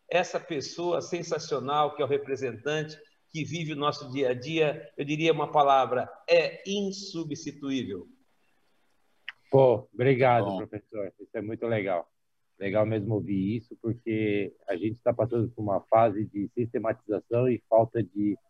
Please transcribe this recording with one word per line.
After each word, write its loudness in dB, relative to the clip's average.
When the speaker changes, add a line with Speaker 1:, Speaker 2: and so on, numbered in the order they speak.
Speaker 1:
essa 0
pessoa -4
sensacional, -2
que -2
é 0
o 0
representante, -4
que -6
vive -6
o -6
nosso -2
dia 0
a 2
dia, -2
eu -4
diria 2
uma 0
palavra: 4
é 4
insubstituível. -6
Speaker 2:
Pô, 6
obrigado, 4
Speaker 3:
Bom. -2
Speaker 2:
professor. -8
Isso -14
é -6
muito -6
legal. -2
Legal 0
mesmo -2
ouvir -2
isso, -12
porque -2
a -2
gente -4
tá 2
passando 0
por -10
uma 0
fase 4
de -6
sistematização -2
e 0
falta 4
de -2